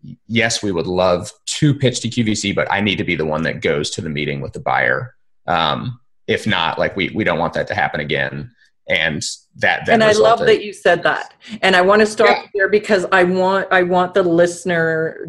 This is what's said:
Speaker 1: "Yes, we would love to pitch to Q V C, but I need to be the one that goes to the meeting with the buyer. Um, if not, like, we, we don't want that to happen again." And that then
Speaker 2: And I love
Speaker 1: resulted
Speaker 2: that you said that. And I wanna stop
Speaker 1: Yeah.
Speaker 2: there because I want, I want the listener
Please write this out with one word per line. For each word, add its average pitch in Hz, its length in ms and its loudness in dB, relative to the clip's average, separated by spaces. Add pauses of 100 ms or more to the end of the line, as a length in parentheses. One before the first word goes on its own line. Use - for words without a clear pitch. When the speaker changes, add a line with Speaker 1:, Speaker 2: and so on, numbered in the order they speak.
(280)
Speaker 1:
"Yes, 113 360 0
we 104 80 -2
would 85 160 -2
love 90 420 0 (280)
to 147 160 4
pitch 123 260 0
to - 80 -4
Q 113 160 -2
V 107 100 0
C, 101 200 -2
but - 180 -2
I 98 80 0
need 98 200 0
to 104 40 -4
be 87 120 -2
the 78 100 -2
one 78 180 -2
that - 160 -4
goes 76 320 -2
to - 100 -8
the 80 80 -8
meeting 73 300 -6
with 67 140 -10
the - 80 -12
buyer. 64 540 -2 (320)
Um, 80 520 -2 (280)
if 110 200 -2
not, 87 320 0
like, 80 160 -2
we, 92 140 -2
we 104 160 -4
don't 85 140 0
want 82 160 -2
that 78 120 -2
to - 80 -6
happen 78 240 -2
again." 71 560 -4 (320)
And 80 340 -2 (360)
that - 280 0
then - 100 4
Speaker 2:
And 220 100 4
I 214 80 4
love 220 260 4
Speaker 1:
resulted - 80 0
Speaker 2:
that 208 160 4
you 208 80 -10
said 175 320 0
that. - 300 -4 (280)
And 190 140 4
I 180 60 6
wanna 208 240 6
stop 214 240 2
Speaker 1:
Yeah. - 240 0
Speaker 2:
there 190 160 0
because 202 420 2
I 185 140 4
want, 185 440 0
I 185 140 4
want 180 300 2
the 196 100 4
listener 170 1040 0